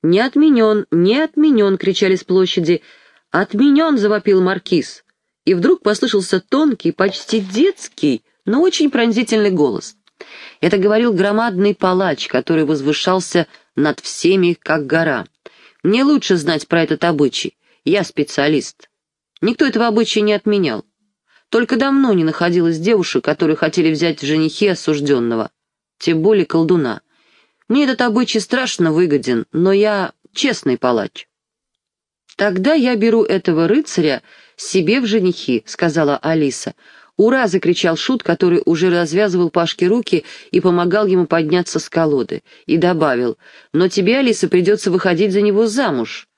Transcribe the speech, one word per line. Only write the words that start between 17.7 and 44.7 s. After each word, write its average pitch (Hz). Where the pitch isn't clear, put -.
Я 185
специалист. -
Никто 240
этого 233
обычая 214
не 208
отменял. 196
Только 233
давно 269
не 170
находилось 170
девушек, 175
которые 156
хотели 160
взять 160
в 139
женихи 156
осужденного, 139
тем 160
более 190
колдуна. 160
Мне 277
этот 262
обычай 226
страшно 196
выгоден, 143
но 180
я 202
честный 170
палач». 120
«Тогда 196
я 247
беру 220
этого 170
рыцаря 175
себе 190
в 233
женихи», — 180
сказала 160
Алиса. 160
«Ура!» — 240
закричал 175
Шут, 262
который 175
уже 165
развязывал 175
Пашке 175
руки 202
и -
помогал 175
ему 180
подняться 170
с -
колоды, 147
и 160
добавил: 151
«Но 180
тебе, 202
Алиса, 226
придется 180